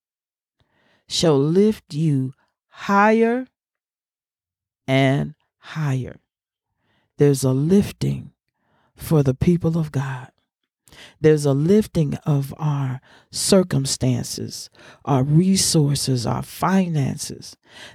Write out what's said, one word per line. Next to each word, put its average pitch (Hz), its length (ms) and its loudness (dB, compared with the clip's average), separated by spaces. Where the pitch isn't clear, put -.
shall 160 300 2
lift 175 560 0
you 143 400 0
higher 226 760 2
and 135 480 0
higher. 131 560 -6
There's 143 240 2
a 131 80 2
lifting 143 800 0
for 156 260 2
the 135 140 2
people 170 420 0
of 156 140 -4
God. 131 380 -8
There's 151 260 4
a 139 80 2
lifting 156 680 0
of 143 360 -2
our 139 420 -4
circumstances, 135 1400 -2
our 131 180 0
resources, 147 1040 0
our 127 160 -4
finances. 156 1120 -4